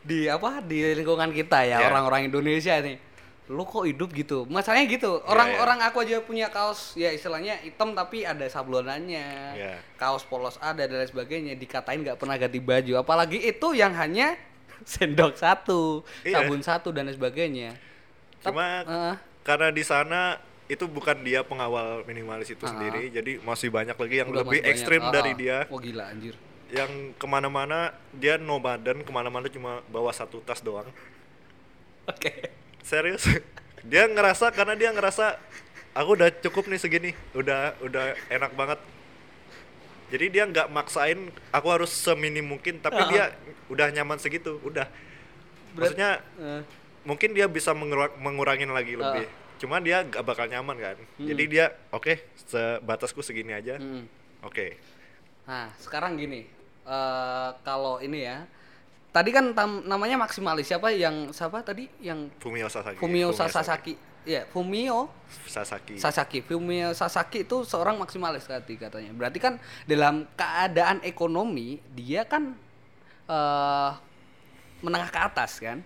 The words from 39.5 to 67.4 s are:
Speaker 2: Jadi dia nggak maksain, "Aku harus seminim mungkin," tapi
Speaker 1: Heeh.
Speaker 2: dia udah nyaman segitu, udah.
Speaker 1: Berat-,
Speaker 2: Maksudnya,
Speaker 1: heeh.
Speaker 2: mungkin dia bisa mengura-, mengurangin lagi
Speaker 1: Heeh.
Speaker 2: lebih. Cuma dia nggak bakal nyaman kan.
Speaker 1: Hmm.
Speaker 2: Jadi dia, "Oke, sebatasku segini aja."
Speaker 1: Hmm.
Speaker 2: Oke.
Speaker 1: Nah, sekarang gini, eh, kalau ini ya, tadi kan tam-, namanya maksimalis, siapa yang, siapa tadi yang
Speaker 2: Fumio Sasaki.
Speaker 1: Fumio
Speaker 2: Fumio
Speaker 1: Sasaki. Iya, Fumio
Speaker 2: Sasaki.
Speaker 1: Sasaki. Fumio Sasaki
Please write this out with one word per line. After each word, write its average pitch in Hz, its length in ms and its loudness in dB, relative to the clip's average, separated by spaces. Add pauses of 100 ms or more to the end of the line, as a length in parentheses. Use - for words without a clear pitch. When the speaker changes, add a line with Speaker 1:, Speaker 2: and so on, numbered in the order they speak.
Speaker 2:
Jadi 147 220 0
dia 196 140 4
nggak 160 240 2
maksain, 151 520 0 (300)
"Aku 147 180 2
harus 170 220 4
seminim 151 560 0
mungkin," 143 320 -6
tapi 156 200 -2
Speaker 1:
Heeh. 175 120 4
Speaker 2:
dia 202 140 6 (420)
udah 147 240 4
nyaman 147 260 -2
segitu, 156 460 -4
udah. 151 260 -4 (840)
Speaker 1:
Berat-, 170 60 -14 (140)
Speaker 2:
Maksudnya, 196 200 2 (240)
Speaker 1:
heeh. 147 260 -10 (420)
Speaker 2:
mungkin 147 280 0
dia 202 160 4
bisa 160 260 0
mengura-, 147 420 0
mengurangin 139 540 0
lagi 127 240 -2
Speaker 1:
Heeh. 117 100 -6
Speaker 2:
lebih. 131 240 0 (320)
Cuma 135 200 -4
dia 175 240 4
nggak 127 200 -6
bakal 120 240 -2
nyaman 127 300 -6
kan. 98 200 -8 (180)
Speaker 1:
Hmm. 143 120 -8
Speaker 2:
Jadi 151 200 -2
dia, 156 180 6 (260)
"Oke, 156 340 -2 (140)
sebatasku 117 840 -4
segini 113 320 -8
aja." 113 240 -8
Speaker 1:
Hmm. 131 320 -12 (320)
Speaker 2:
Oke. 101 400 -8 (640)
Speaker 1:
Nah, 123 320 -10
sekarang 165 400 -6
gini, 139 320 -8 (340)
eh, 127 640 -4 (120)
kalau 135 380 -2
ini 143 240 -6
ya, 131 260 -10 (600)
tadi 214 220 4
kan 262 200 6
tam-, 208 320 0
namanya 202 340 0
maksimalis, 185 480 0
siapa 185 260 0
yang, 156 400 0
siapa 170 300 -6
tadi 226 280 -10 (100)
yang 156 300 -8 (100)
Speaker 2:
Fumio 117 280 -6
Sasaki. 104 300 -6
Speaker 1:
Fumio 175 320 2
Speaker 2:
Fumio 165 220 0
Speaker 1:
Sasaki. 160 440 -2 (260)
Iya, 147 260 -2
Fumio 233 600 -2 (360)
Speaker 2:
Sasaki. 104 520 -10
Speaker 1:
Sasaki. 147 440 0
Fumio 170 520 -2
Sasaki 180 500 -2